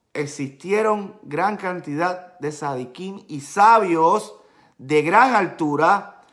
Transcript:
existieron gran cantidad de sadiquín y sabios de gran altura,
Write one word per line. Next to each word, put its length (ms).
existieron 1080
gran 340
cantidad 800
de 120
sadiquín 760
y 140
sabios 920
de 220
gran 320
altura, 880